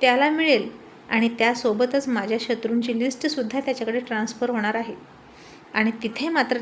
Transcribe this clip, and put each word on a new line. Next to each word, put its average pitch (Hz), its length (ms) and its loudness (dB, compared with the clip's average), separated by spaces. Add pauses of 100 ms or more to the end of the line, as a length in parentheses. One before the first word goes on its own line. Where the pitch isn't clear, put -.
त्याला 262 300 6
मिळेल 311 400 2 (400)
आणि 226 180 4
त्यासोबतच 247 800 0
माझ्या 220 320 0
शत्रूंची 233 580 -2
लिस्टसुद्धा 262 640 -2
त्याच्याकडे 247 400 -2
ट्रान्सफर 233 500 -4
होणार 214 240 0
आहे 226 200 -4 (800)
आणि 220 160 2 (120)
तिथे 240 260 -4
मात्र 277 340 2